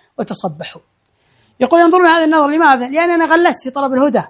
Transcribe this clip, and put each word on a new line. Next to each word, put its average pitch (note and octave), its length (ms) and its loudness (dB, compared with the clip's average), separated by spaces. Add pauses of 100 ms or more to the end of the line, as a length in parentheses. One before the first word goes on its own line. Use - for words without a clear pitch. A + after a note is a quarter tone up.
(180)
وتصبحوا". F3 640 -12 (800)
يقول: E4 200 2
"ينظرون F4 260 4
هذا E4 180 2
النظر D#4 240 2
لماذا؟ C#4+ 400 0
لأن E4 220 -2
أنا E4 140 0
غلست E4+ 380 0
في C4 80 -10
طلب C#4 220 -6
الهدى. C4 380 0